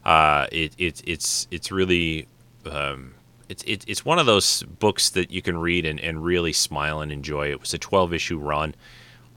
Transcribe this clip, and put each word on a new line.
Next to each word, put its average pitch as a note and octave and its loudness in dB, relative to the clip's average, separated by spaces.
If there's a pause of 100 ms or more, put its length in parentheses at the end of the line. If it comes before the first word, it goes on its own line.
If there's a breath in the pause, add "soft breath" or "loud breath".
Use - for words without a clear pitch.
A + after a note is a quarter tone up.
Uh, D2+ 6
it, D#2+ -2
it, F2 -4
it's, - -4
it's E2+ -10
really, F2 2 (420)
um, C#2 -6 (340)
it's, - -14
it, G2+ -6
it's - -6
one E3 2
of D3+ 2
those G#2 4
books F#2+ 0
that F2+ -2
you F2+ -6
can F2 -2
read E2+ 0
and, D2+ -4
and D#2+ -4
really E2+ 2
smile D2+ -2
and D2+ -6
enjoy. D2 -4
It C#2 -6
was - -6
a E2+ -4
twelve-issue E2+ 0
run, D2 -2 (600 loud breath)